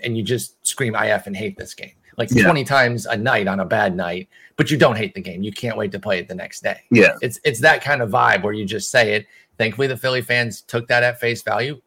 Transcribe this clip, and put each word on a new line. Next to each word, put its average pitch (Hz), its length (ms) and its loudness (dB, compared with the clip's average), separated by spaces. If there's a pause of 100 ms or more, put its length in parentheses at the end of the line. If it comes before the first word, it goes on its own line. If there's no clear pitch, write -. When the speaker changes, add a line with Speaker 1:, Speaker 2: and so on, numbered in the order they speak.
Speaker 1:
and 117 140 -4
you 110 60 -4
just 110 420 -4
scream, 113 300 -2
"I 107 120 0
effing 101 280 -2
hate 98 220 -8
this 95 180 -14
game," - 180 -18 (240)
like, 117 140 -4
Speaker 2:
Yeah. 120 140 6
Speaker 1:
twenty 151 180 2
times 120 420 2
a 117 100 -2
night 110 320 0
on 98 120 -2
a 95 60 -2
bad 101 300 0
night, 90 320 -6 (300)
but 151 140 0
you 151 60 0
don't 123 200 4
hate 104 160 -6
the 98 80 -10
game. 92 220 -8
You 104 80 -6
can't 110 260 -6
wait 110 140 -4
to 101 80 -8
play 98 180 -2
it 90 100 -6
the 92 80 -12
next - 280 -14
day. 101 260 -4
Speaker 2:
Yeah. 104 320 6
Speaker 1:
It's, 127 220 -6
it's 127 160 0
that 151 240 4
kind 139 180 0
of 107 80 -4
vibe 113 320 4
where 104 120 -2
you 107 120 -4
just 101 240 -6
say 113 240 4
it. 104 140 -2 (320)
Thankfully, 120 280 0
the 131 100 -2
Philly 127 240 -2
fans 120 400 -2
took 117 260 -6
that 120 160 4
at 120 160 0
face 117 240 -2
value 123 440 -2